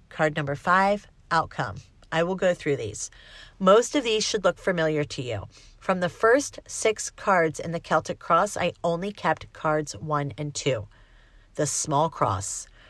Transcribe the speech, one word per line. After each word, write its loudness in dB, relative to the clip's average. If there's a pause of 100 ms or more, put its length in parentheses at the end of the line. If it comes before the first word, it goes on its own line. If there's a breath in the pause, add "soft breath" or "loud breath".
(100)
Card -2
number -2
five, 2 (240)
outcome. -2 (360)
I 2
will -2
go 2
through -2
these. -8 (480 loud breath)
Most 6
of 2
these 0
should -2
look 2
familiar 0
to -8
you. -6 (340 soft breath)
From -2
the 2
first 2
six -2
cards 0
in -8
the -6
Celtic 0
cross, 0
I -2 (100)
only -2
kept -4
cards -2
one -4
and -8
two. -2 (680 soft breath)
The 0
small 0
cross. -2 (240 soft breath)